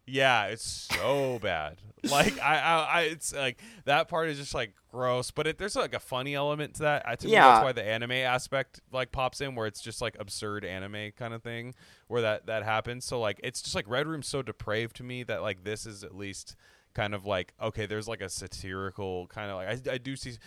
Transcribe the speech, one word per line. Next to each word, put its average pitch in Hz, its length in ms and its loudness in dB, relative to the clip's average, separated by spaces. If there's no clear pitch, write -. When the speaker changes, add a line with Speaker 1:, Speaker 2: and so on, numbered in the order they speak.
Speaker 1:
Yeah, 131 400 4
it's 110 160 -6
so 131 760 0
Speaker 2:
<laughs> 104 40 -10
Speaker 1:
bad. 82 360 -2
Like, 160 320 4
I, 147 200 4
I, 160 200 4
I, 151 220 2
it's, 160 320 -4
like, 135 260 -2
that 151 220 4
part 165 200 0
is 143 100 -4
just, 139 160 -10
like, 120 180 -4
gross, 127 420 0
but 151 160 -2
it, 120 100 -4
there's, 196 160 -6
like, 165 200 0
a 113 60 0
funny 135 360 -4
element 147 380 -2
to - 80 -6
that. 147 260 2
I, 117 80 -2
to - 100 -8
me, 208 60 4
Speaker 2:
Yeah. 175 220 12
Speaker 1:
that's 110 100 10
why 131 80 2
the 117 120 -2
anime 113 280 -2
aspect, 127 680 -2
like, 127 180 -4
pops 131 300 -4
in, 135 160 -6
where 110 100 -2
it's 104 140 -6
just, - 200 -10
like, 113 200 -4
absurd 104 440 -6
anime 101 520 -8
kind 117 180 -8
of 113 80 -12
thing, 117 320 -10
where 117 160 0
that, 107 240 0
that 110 160 -2
happens. 110 420 -2
So, 127 160 -4
like, 104 220 -2
it's - 200 -8
just, - 120 -6
like, 180 140 -4
Red 131 180 0
Room's 156 220 -8
so 139 140 -4
depraved 110 540 -4
to - 60 -14
me 123 220 -8
that, 107 180 -4
like, 95 220 -4
this 104 220 -6
is 101 180 -14
at 92 100 -16
least 98 400 -10
kind 104 200 0
of, 95 120 -6
like, 92 260 0
okay, 110 240 -4
there's, 107 220 -6
like, 110 120 -6
a 98 80 -8
satirical 95 1000 -6
kind 104 220 -8
of, 98 60 -6
like, 113 320 -6
I, 127 60 -2
I 127 40 -4
do 131 180 -8
see, 127 160 -10